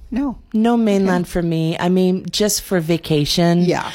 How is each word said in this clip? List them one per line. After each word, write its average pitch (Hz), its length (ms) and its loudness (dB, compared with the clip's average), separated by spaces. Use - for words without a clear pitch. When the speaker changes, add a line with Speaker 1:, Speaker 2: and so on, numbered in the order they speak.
Speaker 1:
No. 254 260 -4
Speaker 2:
No 233 240 2
mainland 196 480 2
Speaker 1:
Okay. - 60 -12
Speaker 2:
for 180 100 -2
me. 165 380 0
I 175 100 0
mean, 185 400 2
just 208 320 -2
for 185 180 -2
vacation. 165 840 0
Speaker 1:
Yeah. 170 300 -2